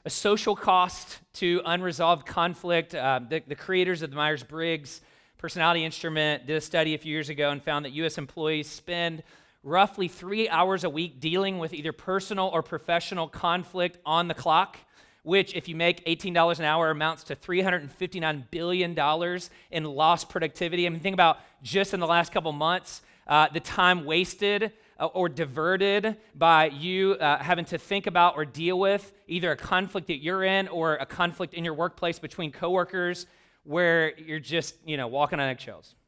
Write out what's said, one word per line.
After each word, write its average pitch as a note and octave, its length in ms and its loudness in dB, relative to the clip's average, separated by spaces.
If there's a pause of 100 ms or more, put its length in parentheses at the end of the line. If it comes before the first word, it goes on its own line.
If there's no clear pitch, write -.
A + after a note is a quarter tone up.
a D3 60 -8
social G#3 460 2
cost - 640 0 (140)
to F3 300 0
unresolved E3+ 640 0
conflict. E3+ 680 0
Uh, C3 340 0
the, C#3+ 180 -4
the C#3 80 -10
creators F#3 480 0
of D3+ 80 -6
the C#3 60 -12
Myers-Briggs D3+ 840 -4 (380)
personality E3+ 460 0
instrument D#3 600 -2
did D3+ 100 0
a D3+ 40 0
study D#3 340 0
a D3+ 40 -4
few D#3 140 -10
years D3+ 160 -4
ago D3 220 0
and C#3+ 120 -6
found D3 220 -4
that C3 80 -12
U D3+ 140 -4
S D#3 120 -6
employees D3+ 500 -4
spend E3+ 540 -6 (400)
roughly F#3 460 2
three G3+ 400 -4
hours F3 360 2
a E3+ 60 -2
week D3+ 300 -6
dealing F#3 380 -2
with D#3+ 140 -6
either D3+ 200 -6
personal F#3+ 560 -4
or E3 140 0
professional E3+ 680 -4
conflict F3 760 -2
on E3 220 2
the E3 80 -4
clock, E3 440 0 (440)
which, F3+ 320 2
if F3 140 -8
you E3 60 -10
make E3+ 320 2
eighteen E3 280 -2
dollars E3+ 260 4
an D#3 60 -2
hour, D#3+ 240 2
amounts D#3 340 -2
to D3 100 -8
three F3+ 280 -2
hundred F3+ 200 0
and C#3 100 -14
fifty-nine D#3+ 580 -4
billion F3 440 -2
dollars E3+ 560 0 (200)
in D#3+ 140 -4
lost D#3 440 2
productivity. F3 580 -2
I E3+ 40 0
mean, E3 100 -6
think F#3+ 140 -2
about E3+ 240 6 (240)
just G3 320 0
in F#3 60 -2
the E3+ 60 0
last E3+ 260 2
couple D#3+ 200 -2
months, D#3+ 500 -2 (240)
uh, D3+ 260 6
the D#3+ 80 -2
time F3+ 440 4
wasted, G3+ 680 0 (260)
uh, D#3 80 0
or F3 240 0
diverted F#3 840 0 (180)
by E3 320 6
you, F#3 460 0
uh, D3+ 260 2
having E3+ 280 0
to E3+ 120 -4
think G3 280 -4
about F3 300 4
or D#3 80 -2
deal E3 340 -2
with G3 340 0 (140)
either E3+ 260 -2
a C#3+ 40 -4
conflict F#3 520 -2
that C#3+ 140 -6
you're F#3+ 220 -2
in F#3+ 240 2
or D#3+ 280 0
a C3+ 100 -6
conflict F3 480 -4
in E3+ 100 -6
your E3 100 -4
workplace E3+ 440 -4
between D3+ 340 -10
coworkers F3 720 -2 (400)
where E3 520 2
you're D#3 200 -8
just, D3+ 360 -4 (100)
you D3+ 140 -4
know, B2+ 80 -4
walking C#3 340 0
on C3+ 80 0
eggshells. - 460 -10 (140)